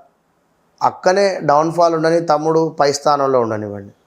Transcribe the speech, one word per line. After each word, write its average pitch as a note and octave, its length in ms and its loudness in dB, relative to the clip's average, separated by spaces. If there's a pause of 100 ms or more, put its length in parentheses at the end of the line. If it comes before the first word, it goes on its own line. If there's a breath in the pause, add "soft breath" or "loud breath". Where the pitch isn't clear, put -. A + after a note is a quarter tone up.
(840)
అక్కనే F#3+ 600 0
డౌన్ఫాల్ E3 520 2
ఉండని, D#3+ 260 0
తమ్ముడు D#3+ 580 0
పై C#3+ 120 2
స్థానంలో C3+ 500 0
ఉండనివ్వండి G#2 520 -6 (140)